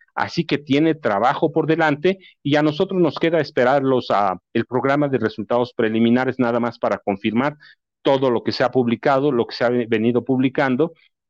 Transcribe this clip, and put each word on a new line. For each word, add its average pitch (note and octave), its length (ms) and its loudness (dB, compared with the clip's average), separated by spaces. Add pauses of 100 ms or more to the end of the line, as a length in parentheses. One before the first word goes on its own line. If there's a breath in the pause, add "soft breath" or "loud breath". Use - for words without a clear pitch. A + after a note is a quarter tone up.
(140 soft breath)
Así D#3+ 300 -4
que D3+ 140 -2
tiene D3+ 360 0
trabajo B2 560 0
por D#3 160 -2
delante D#3+ 520 0 (240 loud breath)
y D3 140 0
a D3 60 2
nosotros F#3 380 0
nos D#3 180 0
queda E3 220 0
esperarlos C3 680 0
a G2 280 0 (140)
el A#2 140 -2
programa C#3 420 0
de C3 100 0
resultados A2+ 560 -2
preliminares, A#2 640 0
nada A#2+ 220 0
más A#2 180 -4
para G2+ 200 -2
confirmar A2+ 580 -2 (460 loud breath)
todo C3+ 280 2
lo A2+ 120 0
que A2 100 -4
se - 120 -2
ha B2 60 0
publicado, C3+ 600 0
lo A#2 140 0
que - 80 -14
se B2+ 100 -2
ha A#2+ 60 2
ve-, B2 180 0
venido A#2 360 0
publicando. C3+ 680 0 (380 soft breath)